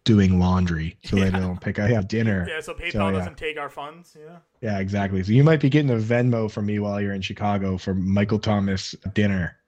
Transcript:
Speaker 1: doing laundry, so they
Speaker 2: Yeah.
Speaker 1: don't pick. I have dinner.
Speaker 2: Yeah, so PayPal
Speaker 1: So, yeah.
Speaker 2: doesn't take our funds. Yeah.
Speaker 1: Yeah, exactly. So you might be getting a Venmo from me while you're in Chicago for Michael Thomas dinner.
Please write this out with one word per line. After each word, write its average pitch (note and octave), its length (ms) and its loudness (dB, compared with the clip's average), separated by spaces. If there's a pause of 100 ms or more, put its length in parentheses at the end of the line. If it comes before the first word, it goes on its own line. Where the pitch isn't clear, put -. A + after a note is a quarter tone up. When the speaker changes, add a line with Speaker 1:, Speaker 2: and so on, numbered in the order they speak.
Speaker 1:
doing F#2+ 340 6
laundry, F2+ 640 0
so - 140 -2
they F#2+ 80 4
Speaker 2:
Yeah. F#2 160 0
Speaker 1:
don't F2+ 180 -4
pick. - 180 -6
I G#2 120 0
have G#2 180 2
dinner. G#2+ 420 0
Speaker 2:
Yeah, D#3 120 -8
so E3+ 120 -12
PayPal - 200 -8
Speaker 1:
So, G2+ 140 0
yeah. G2 100 0
Speaker 2:
doesn't C3 200 -6
take D#3 220 -8
our C#3+ 80 -6
funds. D#3 500 -16
Yeah. D#3 200 -20 (240)
Speaker 1:
Yeah, G#2 180 -4
exactly. G2 440 -2
So G#2 100 0
you C3+ 100 8
might D#3 160 6
be C#3+ 100 2
getting C#3+ 220 2
a A#2 60 2
Venmo A#2 520 0
from G#2 180 -6
me G#2 120 -2
while G#2 220 -2
you're G2+ 120 -2
in F#2+ 80 -6
Chicago G2 560 -2
for F#2+ 160 -4
Michael G2 460 0
Thomas G2 560 -2 (180)
dinner. G2 440 0 (100)